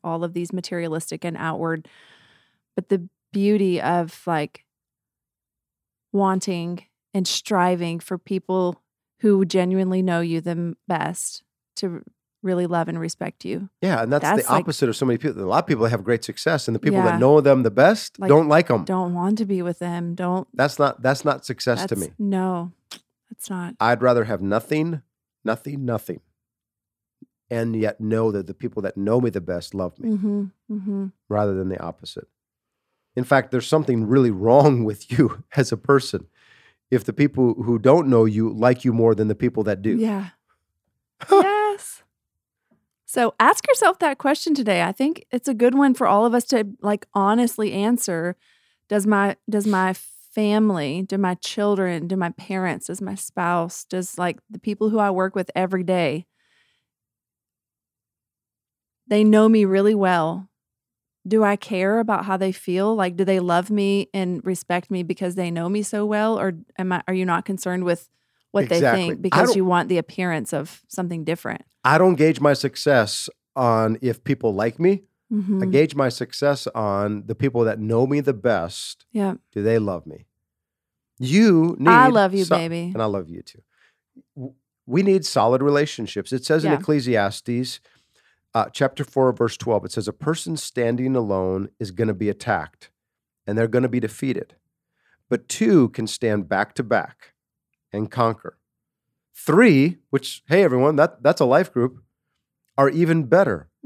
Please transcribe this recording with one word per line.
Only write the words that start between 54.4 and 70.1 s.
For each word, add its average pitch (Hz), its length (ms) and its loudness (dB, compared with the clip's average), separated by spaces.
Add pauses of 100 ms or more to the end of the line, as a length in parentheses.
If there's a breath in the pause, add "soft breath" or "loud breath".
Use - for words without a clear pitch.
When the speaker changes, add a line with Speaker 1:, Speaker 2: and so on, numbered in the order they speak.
Speaker 1:
the 214 100 -18
people 214 320 -2
who 220 80 0
I 202 120 2
work 185 240 -2
with 190 180 -4
every 185 300 -2
day, 170 420 -2 (2750)
they 214 160 4
know 214 260 8
me 220 160 6
really 196 300 4
well. 180 520 0 (800)
Do 220 160 2
I 202 120 2
care 202 440 -2
about 214 260 -2
how 196 120 -2
they 190 140 -2
feel? 190 440 -2
Like, 185 200 -2
do 185 100 -2
they 190 140 2
love 180 300 0
me 202 440 0
and 180 320 -4
respect 180 440 -4
me 185 140 -4
because 180 320 -6
they 175 160 -4
know 170 180 -4
me 208 140 -2
so 208 220 -4
well? 214 340 0
Or 185 140 -2 (240)
am 185 140 -4
I, 180 160 -4
are 185 60 -4
you 185 120 -2
not 175 200 -2
concerned 185 380 -6
with 175 260 -4 (420)
what 165 180 0
they 170 80 2
Speaker 2:
Exactly. 143 240 4
Speaker 1:
think 170 120 -2
Speaker 2:
I - 80 -10
Speaker 1:
because 190 280 4
Speaker 2:
don't 226 80 2
Speaker 1:
you 190 80 0
want 175 240 2
the 180 100 0
appearance 165 540 -6